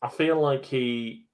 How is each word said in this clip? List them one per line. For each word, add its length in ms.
I 60
feel 320
like 240
he, 680